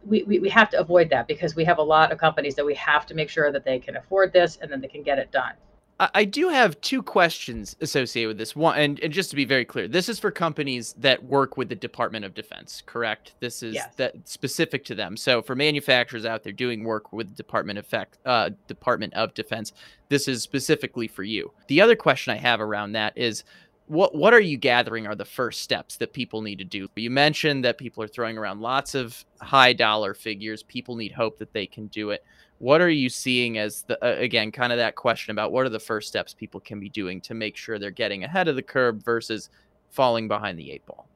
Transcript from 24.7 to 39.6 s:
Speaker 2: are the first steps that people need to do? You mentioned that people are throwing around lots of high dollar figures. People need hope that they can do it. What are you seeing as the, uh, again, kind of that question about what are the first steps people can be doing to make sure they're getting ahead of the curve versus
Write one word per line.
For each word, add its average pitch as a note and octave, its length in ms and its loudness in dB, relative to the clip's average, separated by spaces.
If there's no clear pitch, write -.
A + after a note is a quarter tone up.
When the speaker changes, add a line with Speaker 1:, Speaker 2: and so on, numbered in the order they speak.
Speaker 2:
are G#2 80 -6
the G2 100 -8
first - 380 -6
steps - 340 -6
that A#2 160 -6
people A2+ 300 -8
need G2+ 160 -10
to G2 60 -12
do? F#2+ 300 -10
You A#2 160 -6
mentioned C#3+ 540 2
that A#2+ 140 2
people A#2 240 -10
are G#2+ 60 -8
throwing A2+ 300 -6
around G2+ 220 -8
lots C3 340 -4
of A#2+ 300 -6
high C3 320 6
dollar G#2+ 420 2
figures. G#2+ 480 -10
People B2 340 -12
need G#2+ 160 -8
hope A2+ 260 -4
that A2 140 -12
they G2+ 140 -4
can G#2+ 220 -16
do G#2 220 -6
it. G2+ 120 -6
What C#3 220 4
are F3 100 6
you C#3 180 2
seeing B2 500 0
as G#2+ 240 -4
the, - 220 -4
uh, A#2+ 140 2
again, A2 340 0
kind B2 200 0
of A#2+ 60 0
that A2+ 160 0
question - 360 -2
about G#2+ 220 -2
what B2+ 120 2
are C3 60 -2
the A2 100 -6
first G#2+ 280 -6
steps - 260 -6
people G#2 260 -14
can G#2 200 -12
be G2 80 -12
doing F#2 340 -6
to - 120 -14
make G#2+ 220 -6
sure A2 220 -10
they're G2+ 120 -8
getting G2+ 340 -4
ahead F3+ 240 0
of C#3+ 80 0
the C3 60 -4
curve A#2+ 400 0
versus A2+ 460 -4